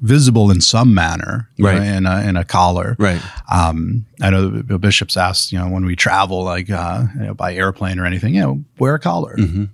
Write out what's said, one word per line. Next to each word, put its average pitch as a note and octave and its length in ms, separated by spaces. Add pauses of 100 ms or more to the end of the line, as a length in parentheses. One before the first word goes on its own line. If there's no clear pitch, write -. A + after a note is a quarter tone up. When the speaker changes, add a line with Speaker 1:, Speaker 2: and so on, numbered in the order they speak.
Speaker 1:
visible A#2 500
in F2+ 100
some A#2 320
manner, F2+ 640
you G2+ 80
Speaker 2:
Right. F#2+ 120
Speaker 1:
know, G2+ 60
in G2 220
a, F#2 160
in G2 160
a E2+ 80
collar. F2+ 540
Speaker 2:
Right. F#2 220 (300)
Speaker 1:
Um, E2+ 540 (160)
I G2 80
know F#2+ 200
the, G#2+ 140
the G2+ 160
bishops G2+ 380
asked, F#2 340
you G2 80
know, F2+ 100
when F#2+ 160
we F2+ 100
travel, F#2+ 480
like, F2+ 260
uh, F#2 360 (100)
you A2 100
know, G2+ 80
by F2+ 220
airplane F#2 440
or F2+ 60
anything, F#2+ 300
you G3 60
know, - 220 (160)
wear C#3 160
a D3+ 40
collar. E3+ 380
Speaker 2:
Mm-hmm. F#2+ 360